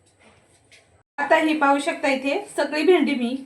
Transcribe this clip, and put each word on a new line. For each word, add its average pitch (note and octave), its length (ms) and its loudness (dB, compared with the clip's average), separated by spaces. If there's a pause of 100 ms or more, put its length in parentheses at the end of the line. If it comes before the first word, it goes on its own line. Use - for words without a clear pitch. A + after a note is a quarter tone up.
(1200)
आता C#4+ 180 2
ही D#4 220 0
पाहू C#4 200 4
शकता, D4+ 300 -4
इथे C#4 480 -4
सगळी D4+ 260 -2
भेंडी D#4 320 4
मी B3 320 -6